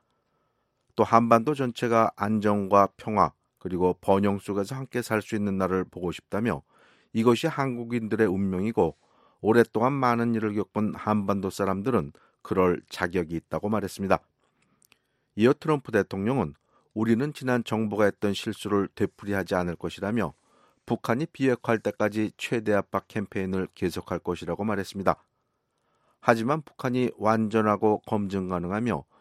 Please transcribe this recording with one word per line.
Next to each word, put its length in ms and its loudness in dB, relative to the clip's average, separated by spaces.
또 80 4
한반도 500 4
전체가 640 0
안정과 840 2
평화 340 2
그리고 440 0
번영 380 2
속에서 360 -6
함께 260 -6
살 200 -2
수 140 -8
있는 220 -2
날을 280 0
보고 260 -6
싶다며 500 -4
이것이 340 4
한국인들의 800 -2
운명이고 680 0
오랫동안 520 4
많은 420 0
일을 180 -2
겪은 420 -2
한반도 540 0
사람들은 640 -2
그럴 460 2
자격이 460 -4
있다고 340 -6
말했습니다. 500 0
이어 180 4
트럼프 380 -4
대통령은 640 0
우리는 400 0
지난 300 -2
정부가 420 0
했던 280 0
실수를 640 -2
되풀이하지 600 -4
않을 200 -2
것이라며 580 -4
북한이 420 -2
비핵화할 520 0
때까지 580 -2
최대 360 -2
압박 340 -2
캠페인을 680 -4
계속할 440 -4
것이라고 440 -6
말했습니다. 520 -2
하지만 420 2
북한이 560 -2
완전하고 880 2
검증 440 -2
가능하며 560 -4